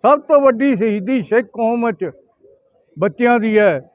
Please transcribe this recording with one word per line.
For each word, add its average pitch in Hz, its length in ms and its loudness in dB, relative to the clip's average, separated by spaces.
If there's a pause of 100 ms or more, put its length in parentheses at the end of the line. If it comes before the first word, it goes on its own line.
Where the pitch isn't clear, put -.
ਸਭ 285 160 2
ਤੋਂ 294 200 2
ਵੱਡੀ 269 360 0
ਸ਼ਹੀਦੀ 214 460 -2
ਸਿੱਖ 214 300 -2
ਕੌਮ 233 340 -4
ਵਿੱਚ 180 240 -6 (840)
ਬੱਚਿਆਂ 240 420 0
ਦੀ 214 200 0
ਹੈ 180 220 2 (140)